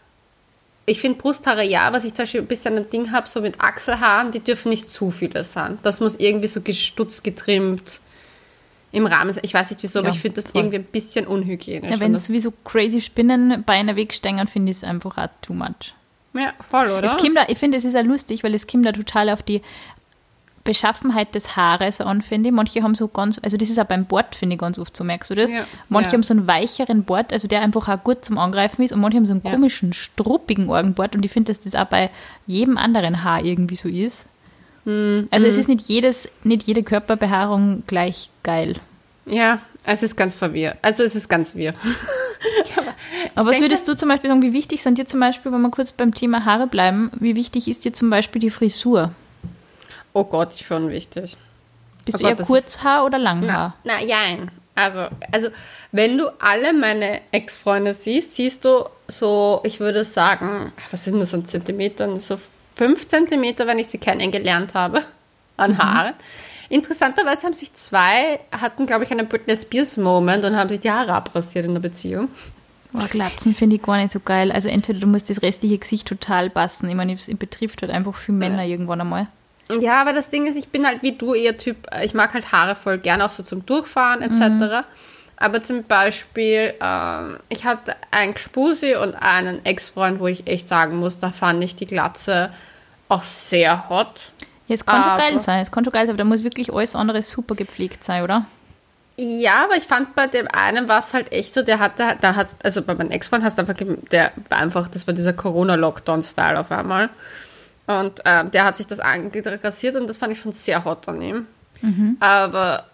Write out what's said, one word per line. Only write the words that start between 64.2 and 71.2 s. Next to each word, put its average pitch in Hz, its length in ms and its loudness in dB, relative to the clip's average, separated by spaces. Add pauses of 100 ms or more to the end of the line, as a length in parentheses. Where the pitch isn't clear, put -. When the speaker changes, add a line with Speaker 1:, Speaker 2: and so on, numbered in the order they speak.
Speaker 1:
habe, 185 280 0 (540)
an - 160 2
Speaker 2:
Mhm. 190 60 0
Speaker 1:
Haaren. 185 340 2 (560)
Interessanterweise 294 800 0
haben 349 80 -2
sich - 200 -14
zwei, 214 640 2 (220)
hatten, 240 260 -4
glaub 226 160 0
ich, 254 80 -4
einen 226 180 -2
Britney 220 280 0
Spears 240 420 -2
Moment 180 460 4
und 202 120 2
haben 196 140 2
sich 202 100 -4
die 220 100 0
Haare 214 220 0
abrasiert 175 540 -4